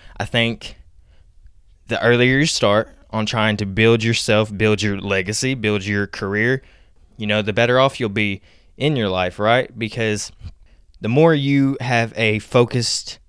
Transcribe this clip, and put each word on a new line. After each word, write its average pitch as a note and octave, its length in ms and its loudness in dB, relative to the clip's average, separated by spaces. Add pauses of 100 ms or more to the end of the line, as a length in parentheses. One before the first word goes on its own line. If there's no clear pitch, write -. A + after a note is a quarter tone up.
(180)
I G#2 80 -6
think A#2 500 -4 (1120)
the - 160 -4
earlier A#2+ 340 4
you D3 80 2
start A2 440 0 (220)
on A2 140 -4
trying G#2+ 320 0
to G#2 80 -4
build A2 380 2
yourself, A2 520 0
build G#2+ 260 0
your G2+ 180 -2
legacy, G2+ 540 -2
build G#2 320 -2
your G#2 200 -2
career, G#2+ 560 -4 (560)
you G#2+ 80 -10
know, G#2+ 160 0
the G#2 120 -4
better A#2+ 260 2
off C3+ 200 2
you'll A2+ 100 -2
be G2+ 320 -4 (360)
in D3+ 180 -2
your G#2+ 140 -2
life, F#2 300 -2
right? A#2+ 400 0
Because A2 520 -4 (680)
the G#2+ 80 -4
more D#3 240 6
you C#3 480 2
have A#2 340 0
a A2 240 0
focused - 880 0